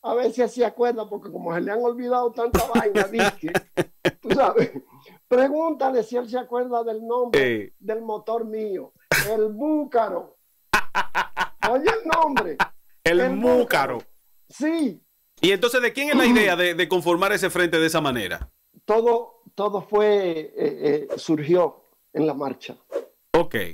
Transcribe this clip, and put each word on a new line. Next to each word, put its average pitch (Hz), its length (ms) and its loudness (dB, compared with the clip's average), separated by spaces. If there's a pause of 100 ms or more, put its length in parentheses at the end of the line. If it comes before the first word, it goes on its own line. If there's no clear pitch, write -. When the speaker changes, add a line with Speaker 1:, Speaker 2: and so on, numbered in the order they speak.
Speaker 1:
a 233 120 -4
ver 247 160 2
si 247 120 0
él 226 80 2
se 247 160 -2
acuerda, 226 420 -2
porque 196 240 -12
como 170 220 -6
se 175 80 -2
le 196 100 -4
han 233 100 -2
olvidado 247 500 0
tanta 240 380 0
Speaker 2:
<laughs> 233 40 -6
Speaker 1:
vaina, 208 300 2
dije, 196 460 -2 (680)
tú - 120 -10
sabes, 233 400 4 (540)
pregúntale 269 760 2
si 240 160 -4
él 247 100 -6
se 247 100 -4
acuerda 240 460 -2
del 226 220 -6
nombre 226 560 2
Speaker 2:
Eh. 95 160 -14
Speaker 1:
del 220 240 -6
motor 220 420 -6
mío, 214 480 -8 (400)
el 220 140 0
Búcaro. 226 920 -2 (340)
Speaker 2:
<laughs> - 1000 -2
Speaker 1:
Oye 269 180 0
el 440 260 -2
nombre. 262 440 0 (440)
Speaker 2:
El 170 180 2
Speaker 1:
El 262 160 2
Speaker 2:
Múcaro. 214 580 2
Speaker 1:
Múcaro. 117 40 -6 (520)
Sí. 302 520 -2 (380)
Speaker 2:
¿Y 175 120 4
entonces 240 280 0
de 240 140 -2
quién 285 160 -2
es 285 60 2
la 254 100 4
idea 214 300 4
de, 175 180 2
de 170 160 -2
conformar 175 420 2
ese 185 160 0
frente 170 320 2
de 160 60 4
esa 160 160 0
manera? 110 480 -4 (340)
Speaker 1:
Todo, 226 580 0 (120)
todo 202 280 -4
fue, 208 480 2
eh, 160 260 -6
eh, 147 520 -2 (100)
surgió 156 640 0 (320)
en - 120 0
la 147 60 0
marcha. - 420 -8 (640)
Speaker 2:
Ok. 170 180 2 (200)